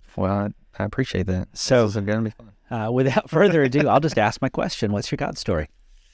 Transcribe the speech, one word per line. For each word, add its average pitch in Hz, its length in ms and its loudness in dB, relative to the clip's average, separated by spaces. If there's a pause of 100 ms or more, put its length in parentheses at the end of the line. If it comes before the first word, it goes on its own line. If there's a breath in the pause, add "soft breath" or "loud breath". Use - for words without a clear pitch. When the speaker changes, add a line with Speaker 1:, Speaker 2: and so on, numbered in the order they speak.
(140)
Speaker 1:
Well, 98 180 -2
I, 101 160 -2 (320)
I 101 40 -2
appreciate 104 420 -4
that. 92 260 -4
Speaker 2:
So, 120 340 2
Speaker 1:
This 107 100 -2
is 104 60 -2
gonna 107 200 -2
be 110 80 -4
fun. 107 220 -18 (180)
Speaker 2:
uh, 113 220 -4
without 131 380 0
<laughs> - 0 -
further 165 340 4
ado, 135 240 2
I'll 107 100 6
just 151 200 -2
ask 107 220 2
my 135 80 0
question. - 440 -4
What's 101 180 -4
your - 60 -4
God 143 200 -6
story? 78 320 -2 (440)